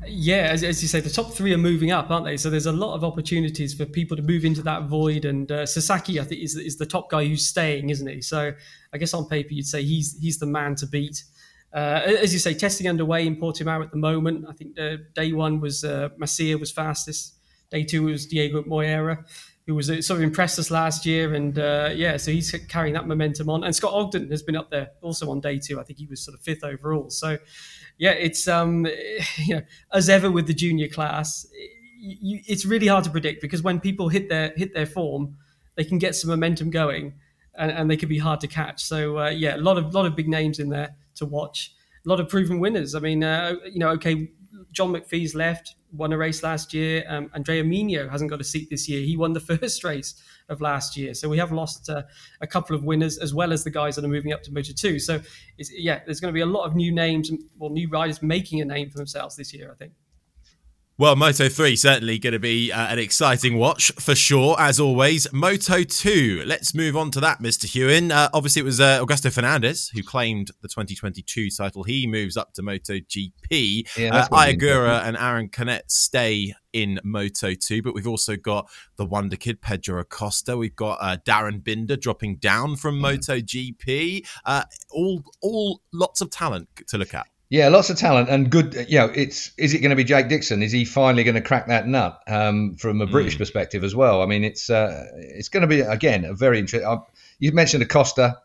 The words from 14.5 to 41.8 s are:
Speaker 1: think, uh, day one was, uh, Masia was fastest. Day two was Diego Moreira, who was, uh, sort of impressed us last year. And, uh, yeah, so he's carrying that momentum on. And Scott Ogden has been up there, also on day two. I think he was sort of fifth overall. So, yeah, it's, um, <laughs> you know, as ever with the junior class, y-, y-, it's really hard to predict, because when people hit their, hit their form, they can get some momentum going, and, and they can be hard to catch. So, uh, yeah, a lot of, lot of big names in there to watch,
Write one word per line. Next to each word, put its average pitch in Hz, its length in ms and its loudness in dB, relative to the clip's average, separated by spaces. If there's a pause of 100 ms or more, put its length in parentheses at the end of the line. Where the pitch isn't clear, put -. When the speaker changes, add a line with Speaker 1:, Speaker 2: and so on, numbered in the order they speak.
Speaker 1:
think, - 220 -18
uh, 156 200 -6 (180)
day 160 180 -2
one 156 280 0
was, 143 240 -6
uh, 143 240 -4 (120)
Masia 156 380 -2
was 151 140 -8
fastest. 151 640 -6 (360)
Day 151 140 -2
two 156 220 0
was 151 200 -4
Diego 147 380 -2
Moreira, 156 600 -2 (440)
who 156 80 0
was, 143 120 -2
uh, 160 140 -2
sort 175 160 0
of 160 60 4
impressed 165 340 0
us 165 140 -4
last 160 340 0
year. 160 260 0
And, 147 280 -2
uh, 147 340 0
yeah, 160 220 0
so 151 160 -2
he's 165 180 0 (180)
carrying 160 260 -2
that 156 120 -4
momentum 151 420 -2
on. 165 140 0
And 175 120 -2
Scott 196 200 0
Ogden 196 380 -2
has 151 100 -4
been 156 140 -4
up - 160 -8
there, 139 180 -4 (100)
also 160 300 -6
on 139 80 -4
day 143 220 -4
two. 139 180 -8
I 127 60 -10
think 139 160 -18
he 151 60 -14
was 139 140 -14
sort 139 160 -16
of - 60 -20
fifth 156 220 -6
overall. 143 440 -4
So, 156 300 -4 (580)
yeah, 180 160 2
it's, 160 360 0
um, 170 380 2 (260)
<laughs> 190 240 -6
you 160 180 0
know, 151 80 -4 (300)
as 190 160 4
ever 196 220 6
with 170 180 2
the 160 60 2
junior 160 340 0
class, 151 580 -6 (560)
y-, 196 180 -12
y-, 202 260 -6
it's 190 200 -2
really 214 220 4
hard 190 160 6
to 170 60 -2
predict, 151 300 -4
because 160 220 -4
when 180 180 0
people 190 300 -2
hit 196 180 0
their, 160 280 -2
hit 190 180 -4
their 156 120 -2
form, 147 500 -6 (400)
they 160 80 -2
can 170 140 0
get 180 180 0
some 165 120 -4
momentum 165 400 0
going, 156 460 -2 (400)
and, 156 160 -2
and 160 200 0
they 156 60 4
can 156 120 -4
be 151 100 0
hard 151 220 0
to 147 80 -6
catch. - 340 -6
So, 151 360 -4
uh, 151 120 0
yeah, 156 260 -2
a - 20 -6
lot 180 200 4
of, 165 160 -2
lot 190 100 4
of 165 120 0
big 160 120 -2
names 156 300 0
in 143 100 -4
there 147 280 -6 (180)
to 151 120 -8
watch, 147 480 -8 (300)